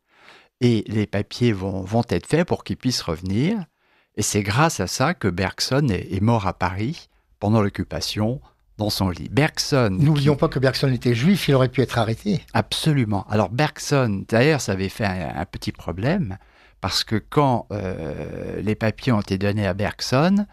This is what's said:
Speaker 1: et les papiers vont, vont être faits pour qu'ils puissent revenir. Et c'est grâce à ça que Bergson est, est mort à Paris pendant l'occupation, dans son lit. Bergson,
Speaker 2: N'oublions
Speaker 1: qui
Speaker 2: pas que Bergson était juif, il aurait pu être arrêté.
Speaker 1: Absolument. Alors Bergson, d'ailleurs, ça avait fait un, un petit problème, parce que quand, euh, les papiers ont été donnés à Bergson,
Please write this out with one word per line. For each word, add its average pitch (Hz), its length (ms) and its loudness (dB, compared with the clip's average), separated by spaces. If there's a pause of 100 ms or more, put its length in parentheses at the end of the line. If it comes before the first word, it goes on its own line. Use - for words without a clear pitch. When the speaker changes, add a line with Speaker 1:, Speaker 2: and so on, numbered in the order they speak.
(600)
Speaker 1:
et 120 260 4
les 104 180 0
papiers 104 460 0
vont, 95 300 -4
vont 107 260 0
être 90 180 -2
faits 165 220 2
pour - 160 -2
qu'ils 92 140 -6
puissent - 240 -2
revenir. 107 640 -2 (500)
Et - 60 -2
c'est - 220 0
grâce 127 360 2
à 92 80 -2
ça 143 260 0
que - 140 -4
Bergson 98 640 0
est, 90 240 -2
est 95 80 -2
mort 110 260 2
à 85 60 0
Paris 95 560 -4 (320)
pendant 107 200 4
l'occupation, 101 800 -2 (380)
dans 104 120 -2
son 95 200 0
lit. 87 200 -6
Bergson, 131 600 2 (100)
Speaker 2:
N'oublions 147 360 4
Speaker 1:
qui 127 40 -4
Speaker 2:
pas 165 80 4
que 156 120 -4
Bergson 131 340 2
était 120 220 2
juif, 160 340 2
il 139 60 6
aurait 131 120 4
pu 127 140 0
être - 160 0
arrêté. 117 560 0
Speaker 1:
Absolument. 113 760 0
Alors 107 200 2
Bergson, 123 800 0
d'ailleurs, 131 320 4
ça - 100 -4
avait 95 160 0
fait - 160 -6
un, 92 320 -4
un 78 100 -4
petit - 280 -8
problème, 101 640 -4 (420)
parce - 240 -2
que - 140 -2
quand, 131 560 0
euh, 87 880 -8
les 104 140 0
papiers 110 360 -2
ont 110 80 2
été 98 180 -2
donnés 101 300 0
à 92 60 0
Bergson, 143 800 2